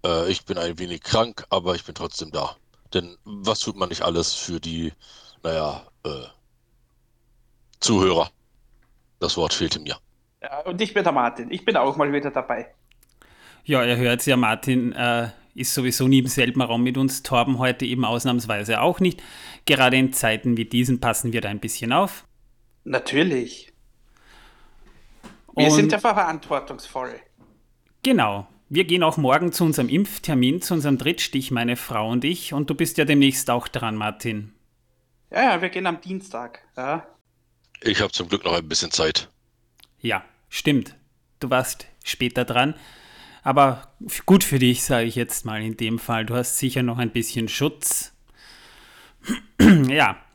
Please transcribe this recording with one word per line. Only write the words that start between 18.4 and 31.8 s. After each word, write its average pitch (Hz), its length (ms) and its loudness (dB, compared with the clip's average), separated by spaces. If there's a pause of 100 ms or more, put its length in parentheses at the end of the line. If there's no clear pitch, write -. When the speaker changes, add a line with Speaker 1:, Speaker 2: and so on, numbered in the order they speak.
Speaker 3:
auch - 180 2
nicht. 175 220 0 (420)
Gerade 131 320 4
in 131 160 4
Zeiten 113 460 0
wie 110 80 -4
diesen 123 340 2
passen 117 320 -2
wir 113 80 -2
da 107 80 -8
ein 104 120 -6
bisschen 117 340 -4
auf. 185 320 0 (580)
Speaker 2:
Natürlich. 135 880 -2 (1800)
Wir 147 140 6
sind - 140 6
Speaker 3:
Und - 80 2
Speaker 2:
ja 208 80 0
verantwortungsvoll. 139 1160 -2 (840)
Speaker 3:
Genau. 107 440 2 (220)
Wir 160 140 0
gehen 175 220 2
auch 156 120 2
morgen 156 360 2
zu - 100 0
unserem 147 260 2
Impftermin, 147 720 0
zu - 140 -2
unserem 143 240 2
Drittstich, 135 540 -2
meine 120 240 0
Frau 110 340 -4